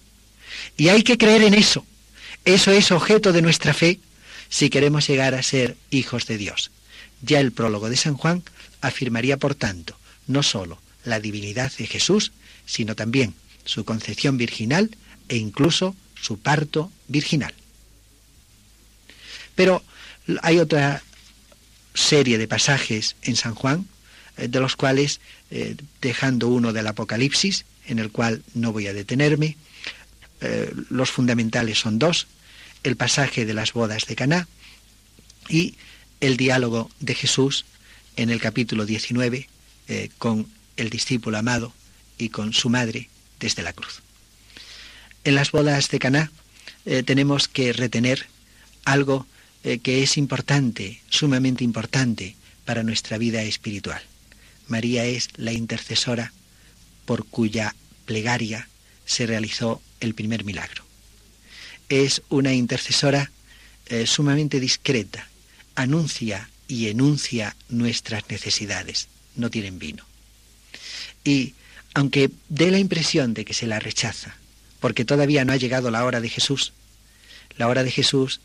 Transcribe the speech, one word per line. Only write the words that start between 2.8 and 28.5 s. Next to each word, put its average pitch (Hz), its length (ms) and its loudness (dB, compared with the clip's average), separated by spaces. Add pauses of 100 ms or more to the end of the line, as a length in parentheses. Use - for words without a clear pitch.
objeto 208 400 6
de 170 120 6
nuestra 151 300 4
fe 170 260 4 (500)
si 143 220 2
queremos 147 360 4
llegar 135 280 2
a 127 80 -4
ser 123 340 0 (140)
hijos 123 340 -2
de 113 140 -6
Dios. - 320 -6 (500)
Ya 143 180 4
el 135 120 4
prólogo 110 380 -2
de 127 80 0
San 147 180 0
Juan 170 280 0 (380)
afirmaría, 127 560 0
por 139 180 0
tanto, 92 420 -6 (300)
no 139 160 0
solo 92 380 -4 (220)
la 113 160 -2
divinidad 104 580 -6
de 113 100 -8
Jesús, - 440 0 (340)
sino 110 300 -4
también 113 380 0 (320)
su - 180 -6
concepción 113 540 -2
virginal 123 580 0 (320)
e 127 100 -2
incluso 160 580 0 (240)
su 107 200 -8
parto 151 520 0 (160)
virginal. 143 460 -2 (2000)
Pero 185 280 4 (580)
hay 170 180 6
otra 147 440 2 (920)
serie 127 440 4
de 110 100 -2
pasajes 113 760 0
en 123 140 -2
San 117 200 -2
Juan, 151 320 0 (500)
eh, 127 100 -6
de 127 120 0
los 131 160 0
cuales, 139 440 2 (320)
eh, 113 240 -6 (260)
dejando 123 460 0
uno 120 240 2
del 107 160 -2
Apocalipsis, 117 800 -2 (220)
en 120 120 -2
el 107 120 -4
cual 113 320 -2 (100)